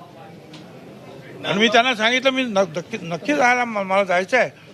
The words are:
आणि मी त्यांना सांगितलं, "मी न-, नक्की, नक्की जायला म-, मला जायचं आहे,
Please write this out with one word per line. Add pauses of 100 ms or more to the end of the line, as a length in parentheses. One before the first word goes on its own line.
(1500)
आणि
मी
त्यांना
सांगितलं,
"मी
न-,
नक्की,
नक्की
जायला
म-,
मला
जायचं
आहे, (240)